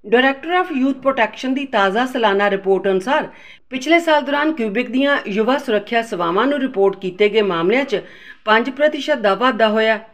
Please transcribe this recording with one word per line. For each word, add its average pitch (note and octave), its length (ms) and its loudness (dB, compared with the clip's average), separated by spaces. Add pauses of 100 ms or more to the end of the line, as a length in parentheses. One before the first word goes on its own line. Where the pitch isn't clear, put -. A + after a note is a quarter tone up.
Director C4+ 480 0
of F4+ 180 0
Youth C4 320 -2
Protection C4 520 -2
ਦੀ C#4 120 -4
ਤਾਜ਼ਾ G#3 400 0
ਸਾਲਾਨਾ G#3 440 0
ਰਿਪੋਰਟ F#3+ 360 0
ਅਨੁਸਾਰ G3 420 0 (420)
ਪਿਛਲੇ D4 300 2
ਸਾਲ D#4 220 2
ਦੌਰਾਨ D4 300 -2
ਕਿਊਬਿਕ A3+ 380 -4
ਦੀਆਂ C#4 260 0 (120)
ਯੁਵਾ A3 300 0
ਸੁਰੱਖਿਆ A#3 440 -2
ਸੇਵਾਵਾਂ F#3+ 440 -2
ਨੂੰ C#4+ 140 0
ਰਿਪੋਰਟ G3 360 0
ਕੀਤੇ F#3+ 320 0
ਗਏ G#3+ 140 2
ਮਾਮਲਿਆਂ F#3+ 420 0
'ਚ G3+ 160 -4 (440)
ਪੰਜ A3+ 260 4
ਪ੍ਰਤੀਸ਼ਤ D4 480 0
ਦਾ G3+ 160 2
ਵਾਧਾ A3 340 2
ਹੋਇਆ। A3 280 2 (180)